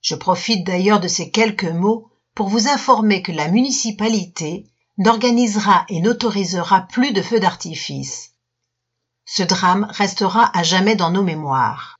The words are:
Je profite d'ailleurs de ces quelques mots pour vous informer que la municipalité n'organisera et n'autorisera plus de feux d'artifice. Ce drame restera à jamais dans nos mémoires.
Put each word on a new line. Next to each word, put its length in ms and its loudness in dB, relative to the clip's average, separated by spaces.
Je 140 -4
profite 500 -2
d'ailleurs 340 2
de 80 -4
ces 240 -6
quelques 340 0
mots 460 -2
pour 120 -4
vous 200 0
informer 540 2
que 100 -8
la 160 -4
municipalité 1200 -2
n'organisera 920 2
et 100 -4
n'autorisera 800 0
plus 300 -2
de 100 0
feux 180 0
d'artifice. 920 -6
Ce 180 -4
drame 460 0
restera 680 0
à 60 0
jamais 320 2
dans 160 0
nos 120 0
mémoires. 760 -4